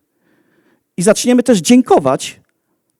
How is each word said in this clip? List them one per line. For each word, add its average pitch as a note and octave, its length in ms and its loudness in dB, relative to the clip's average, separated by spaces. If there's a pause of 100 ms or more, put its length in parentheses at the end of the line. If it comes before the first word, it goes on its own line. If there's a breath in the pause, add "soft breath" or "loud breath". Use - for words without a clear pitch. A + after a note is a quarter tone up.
(960)
i F#3 40 -6
zaczniemy A#3 420 0
też A3+ 160 0
dziękować E3 840 0 (580)